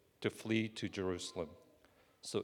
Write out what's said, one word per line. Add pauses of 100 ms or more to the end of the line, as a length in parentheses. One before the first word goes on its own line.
(200)
to
flee
to
Jerusalem. (680)
So